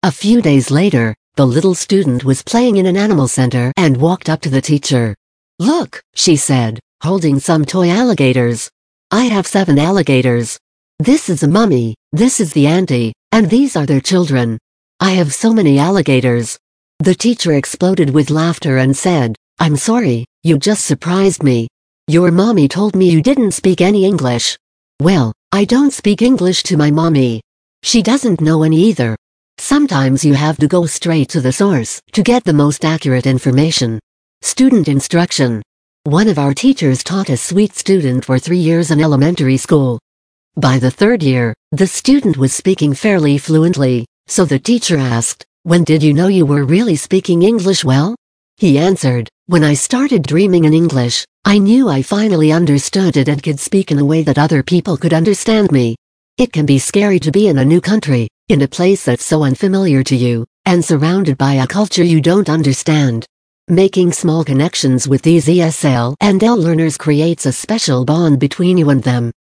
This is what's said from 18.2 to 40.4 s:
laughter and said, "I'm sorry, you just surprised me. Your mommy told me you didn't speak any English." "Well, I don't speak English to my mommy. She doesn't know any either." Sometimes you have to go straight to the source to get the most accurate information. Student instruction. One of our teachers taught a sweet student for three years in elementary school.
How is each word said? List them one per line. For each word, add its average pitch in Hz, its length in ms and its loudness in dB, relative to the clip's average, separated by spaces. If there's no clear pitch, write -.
laughter 156 480 -2
and 135 180 0
said, 135 400 -2
"I'm 151 180 0
sorry, 151 480 -2
you 160 160 2
just 208 260 -2
surprised 180 560 -2
me. 123 260 0
Your 170 240 2
mommy 190 360 2
told 196 280 -2
me 185 140 4
you 160 120 2
didn't 247 300 0
speak 185 300 0
any 190 240 2
English." 131 520 -2
"Well, 147 320 2
I 202 140 0
don't 277 280 2
speak - 280 -2
English 190 420 0
to 170 140 -2
my 147 120 2
mommy. 147 520 0
She - 180 0
doesn't 220 400 0
know 156 220 2
any 156 160 2
either." 120 260 -2
Sometimes 139 640 0
you 143 120 2
have 151 220 -2
to 147 100 0
go 175 180 0
straight 160 440 -2
to 156 120 -4
the 156 100 0
source 165 480 -2
to 220 100 0
get 240 200 2
the 151 200 2
most 147 220 -2
accurate 135 420 -2
information. 131 720 0
Student 262 460 0
instruction. 139 760 -2
One 170 240 2
of 175 120 0
our 143 140 0
teachers 151 500 0
taught 190 260 -6
a 123 80 -2
sweet 196 380 -2
student 139 480 0
for 131 160 -2
three 175 300 -2
years 165 220 0
in 147 100 2
elementary 143 560 0
school. 131 420 0